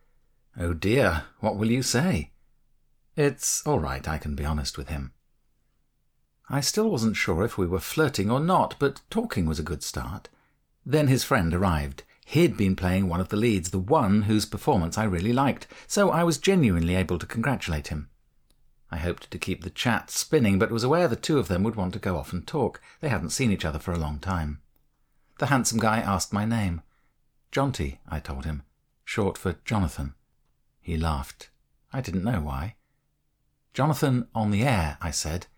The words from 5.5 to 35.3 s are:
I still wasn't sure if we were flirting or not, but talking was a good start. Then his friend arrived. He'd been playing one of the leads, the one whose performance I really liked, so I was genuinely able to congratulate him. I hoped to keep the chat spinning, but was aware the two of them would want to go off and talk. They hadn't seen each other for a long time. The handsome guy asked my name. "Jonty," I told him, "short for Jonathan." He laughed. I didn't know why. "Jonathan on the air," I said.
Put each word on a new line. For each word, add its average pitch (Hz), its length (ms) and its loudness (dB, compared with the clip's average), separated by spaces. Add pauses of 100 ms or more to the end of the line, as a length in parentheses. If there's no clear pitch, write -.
I - 120 -2
still 214 280 2
wasn't 113 280 0
sure 90 280 0
if - 140 -4
we 92 80 2
were 85 140 0
flirting 110 500 0
or 131 100 2
not, 160 380 2
but 139 320 -2
talking 226 360 -2
was 78 120 0
a 78 60 -2
good 76 180 -6
start. - 460 -8 (580)
Then 147 220 2
his 131 160 4
friend 87 280 2
arrived. 80 520 0 (200)
He'd 147 320 2
been 95 200 2
playing 92 320 2
one 85 120 0
of 90 80 -2
the 107 80 -2
leads, 104 340 2
the 92 100 -2
one 107 420 4
whose 107 240 2
performance 95 500 0
I 110 80 0
really 98 300 0
liked, 131 320 0 (220)
so 202 220 4
I 160 120 2
was 165 160 2
genuinely 95 560 4
able 90 240 0
to - 80 -8
congratulate 107 640 -4
him. 76 200 -8 (800)
I 85 80 -6
hoped 87 340 -6
to 90 60 -8
keep - 260 -4
the 92 60 -8
chat - 400 -2
spinning, 107 480 2
but 104 120 4
was 113 140 -2
aware 160 240 4
the 113 80 0
two 156 220 0
of 107 100 0
them 95 160 2
would 113 120 0
want 92 180 -2
to 104 40 -6
go 92 180 -2
off 76 160 -8
and 87 140 -6
talk. 131 340 -2 (200)
They 160 80 -2
hadn't 82 220 -2
seen 123 200 0
each 92 140 0
other 76 160 -2
for 92 120 -6
a 85 60 -2
long 73 220 -4
time. 80 420 -4 (760)
The 143 80 -2
handsome 123 340 2
guy 110 180 4
asked 98 340 -2
my 104 140 0
name. 101 340 0 (720)
"Jonty," 127 460 -2 (100)
I 78 120 -4
told 69 260 -8
him, 76 160 -6 (420)
"short 98 320 -2
for 90 280 -4
Jonathan." 80 500 -2 (680)
He 82 160 -4
laughed. 78 540 -4 (420)
I 135 80 -6
didn't 92 240 -4
know 110 160 0
why. 73 360 -6 (960)
"Jonathan 135 600 2
on 107 160 2
the 104 140 2
air," 90 360 0
I 80 120 -6
said. 82 340 -6 (120)